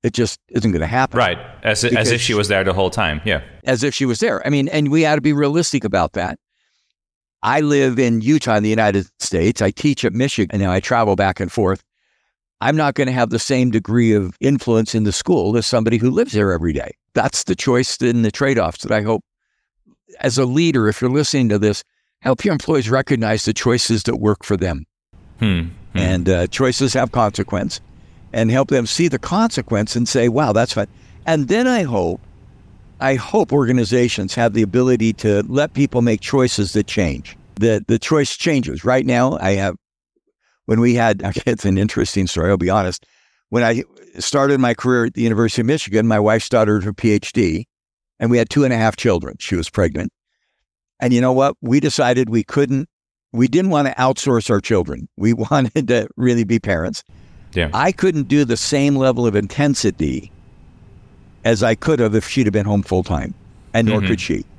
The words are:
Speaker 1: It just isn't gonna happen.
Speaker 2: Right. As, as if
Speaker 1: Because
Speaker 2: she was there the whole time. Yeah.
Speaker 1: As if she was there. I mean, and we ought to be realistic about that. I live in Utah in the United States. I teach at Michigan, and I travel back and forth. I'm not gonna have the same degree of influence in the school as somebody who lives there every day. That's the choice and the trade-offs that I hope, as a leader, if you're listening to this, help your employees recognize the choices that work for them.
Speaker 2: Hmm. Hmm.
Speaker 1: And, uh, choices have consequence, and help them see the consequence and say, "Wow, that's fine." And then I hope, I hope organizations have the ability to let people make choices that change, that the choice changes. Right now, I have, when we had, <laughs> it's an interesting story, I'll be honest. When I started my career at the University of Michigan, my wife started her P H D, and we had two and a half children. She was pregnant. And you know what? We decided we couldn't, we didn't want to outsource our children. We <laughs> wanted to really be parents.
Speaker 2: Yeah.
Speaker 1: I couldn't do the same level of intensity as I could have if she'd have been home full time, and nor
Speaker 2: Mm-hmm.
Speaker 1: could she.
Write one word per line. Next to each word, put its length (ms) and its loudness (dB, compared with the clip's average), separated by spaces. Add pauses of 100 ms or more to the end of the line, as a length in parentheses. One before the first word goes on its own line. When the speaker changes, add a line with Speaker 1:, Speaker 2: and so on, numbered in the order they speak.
Speaker 1:
It 100 -2
just 260 -2 (100)
isn't 240 0
gonna 140 -2
happen. 320 -2
Speaker 2:
Right. 200 0 (240)
As, 200 -2
as 20 -2
if 60 0
Speaker 1:
Because 300 0
Speaker 2:
she 140 -2
was 140 0
there 160 2
the 100 0
whole 160 0
time. 340 -4
Yeah. 180 -2 (220)
Speaker 1:
As 180 -2
if 120 -2
she 100 -2
was 160 -2
there. 260 -2
I 40 -2
mean, 180 0
and 220 0
we 160 2
ought 80 2
to 80 -2
be 100 2
realistic 520 0
about 280 0
that. 260 -6 (1040)
I 180 0
live 380 2
in 220 2
Utah 360 2
in 60 2
the 80 0
United 360 2 (120)
States. 440 0
I 80 2
teach 340 -2
at 80 0
Michigan, 480 -2
and 100 0
I 100 0
travel 360 0
back 240 0
and 100 -4
forth. 320 0 (800)
I'm 160 0
not 180 0
gonna 180 0
have 180 0
the 80 -2
same 320 0
degree 420 2
of 280 0
influence 540 0
in 100 0
the 80 0
school 440 0
as 100 0
somebody 320 0
who 120 2
lives 220 0
there 200 2
every 220 0
day. 180 -6 (220)
That's 300 -2
the 100 -2
choice 440 0
and 260 2
the 80 2
trade-offs 500 -2
that 100 -4
I 100 0
hope, 200 -2 (1000)
as 180 -2
a 60 2
leader, 440 2
if 120 -2
you're 100 0
listening 400 0
to 80 2
this, 240 0 (380)
help 240 -2
your 80 2
employees 380 -2
recognize 540 0
the 80 0
choices 520 0
that 120 -2
work 280 0
for 120 -2
them. 300 -6 (520)
Speaker 2:
Hmm. 60 -2 (480)
Hmm. 60 -4
Speaker 1:
And, 300 0
uh, 200 2
choices 460 0
have 180 -2
consequence, 680 -2 (520)
and 180 0
help 180 2
them 180 0
see 220 0
the 100 -2
consequence 760 -2
and 140 -2
say, 200 2
"Wow, 240 0
that's 200 0
fine." 160 -4 (380)
And 220 0
then 200 2
I 140 0
hope, 380 -2 (800)
I 160 0
hope 360 -2
organizations 840 0
have 200 0
the 80 2
ability 520 2
to 340 0
let 260 -2
people 280 0
make 180 2
choices 520 0
that 160 0
change, 480 -4 (240)
that 260 2
the 120 2
choice 380 0
changes. 480 -2
Right 220 2
now, 340 0
I 120 0
have, 240 -2 (880)
when 140 2
we 140 4
had, 280 2
<laughs> 240 -4
it's 180 -2
an 140 2
interesting 480 0
story, 240 -2
I'll 60 4
be 140 0
honest. 360 -2 (440)
When 120 0
I 220 0 (340)
started 400 2
my 160 2
career 320 2
at 80 -6
the 80 -4
University 400 2
of 40 0
Michigan, 420 0
my 100 2
wife 240 2
started 400 2
her 100 -4
P 200 0
H 200 -2
D, 360 -2 (500)
and 140 0
we 60 4
had 120 0
two 140 2
and 80 2
a 40 0
half 200 0
children. 420 -2
She 160 -6
was 160 -4
pregnant. 420 -2 (880)
And 120 2
you 80 4
know 120 2
what? 280 0
We 200 0
decided 500 0
we 140 0
couldn't, 440 -2 (440)
we 160 2
didn't 220 2
want 180 2
to 60 -4
outsource 560 0
our 100 2
children. 560 -2
We 160 2
<laughs> 180 -2
wanted 380 0
to 280 0
really 280 2
be 140 0
parents. 440 -4 (500)
Speaker 2:
Yeah. 200 -2
Speaker 1:
I 200 0
couldn't 360 0
do 160 4
the 120 0
same 400 0
level 300 2
of 100 2
intensity 960 -2 (1120)
as 180 2
I 120 2
could 260 0
have 140 2
if 140 2
she'd 180 0
have 60 0
been 140 0
home 160 0
full 200 -2
time, 320 -4 (400)
and 120 2
nor 120 2
Speaker 2:
Mm-hmm. 100 -2
Speaker 1:
could 120 0
she. 240 -4 (140)